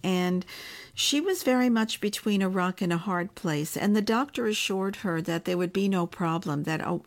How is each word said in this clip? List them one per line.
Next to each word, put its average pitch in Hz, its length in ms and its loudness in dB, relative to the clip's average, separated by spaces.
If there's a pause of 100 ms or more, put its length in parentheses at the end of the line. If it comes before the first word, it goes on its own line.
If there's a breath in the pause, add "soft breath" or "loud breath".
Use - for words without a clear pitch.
And 180 420 2 (480 loud breath)
she - 260 2
was 370 220 0
very 254 260 4
much 220 320 2
between 208 420 0
a 190 60 2
rock 185 320 0
and 175 120 2
a 170 60 2
hard 175 360 -2
place. 151 420 -2
And 208 200 4
the 208 60 4
doctor 233 440 0
assured 196 560 -2
her 165 200 0
that 165 240 -2
there 180 120 0
would 180 140 0
be 196 160 2
no 180 180 2
problem, 165 560 -2
that, 156 240 -2
oh, 175 200 -2